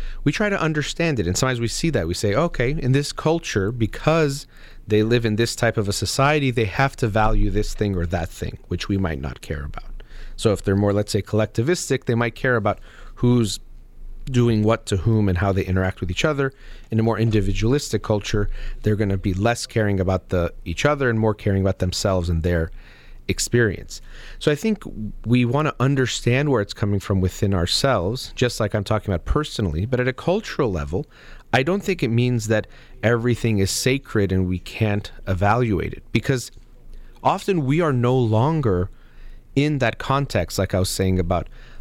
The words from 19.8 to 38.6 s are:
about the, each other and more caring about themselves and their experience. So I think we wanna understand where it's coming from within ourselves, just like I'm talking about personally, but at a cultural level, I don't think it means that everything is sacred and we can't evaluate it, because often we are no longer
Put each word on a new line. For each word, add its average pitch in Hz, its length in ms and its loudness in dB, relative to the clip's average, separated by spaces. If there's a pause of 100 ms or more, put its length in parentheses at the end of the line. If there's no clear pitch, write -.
about 92 300 0
the, 87 240 0 (100)
each 85 220 -2
other 143 240 2
and 113 100 0
more 110 140 2
caring 98 280 0
about 95 180 0
themselves 92 500 0
and 82 120 0
their 85 300 0 (560)
experience. - 720 0 (400)
So - 100 0
I 147 60 4
think 214 260 -2 (440)
we 123 180 4
wanna 135 340 0
understand 131 720 2
where 120 120 4
it's - 120 -6
coming 101 280 0
from 98 180 0
within 95 340 0
ourselves, 98 800 0
just 120 280 0
like 104 120 0
I'm 104 120 -2
talking 104 280 -2
about 85 120 -2
personally, 101 600 0
but 123 140 0
at 123 80 0
a 127 60 0
cultural 165 580 0
level, 82 340 -4 (460)
I 123 100 4
don't 180 220 -2
think 185 180 -4
it 131 60 2
means 117 400 2
that 107 180 2 (380)
everything 117 540 2
is 95 140 2
sacred 113 600 0
and 92 160 2
we 90 120 -2
can't 104 520 -2 (160)
evaluate 101 640 2
it, - 120 -12 (100)
because 123 360 -2 (720)
often 170 440 0
we 151 160 4
are 156 120 2
no 123 240 2
longer 113 720 2 (640)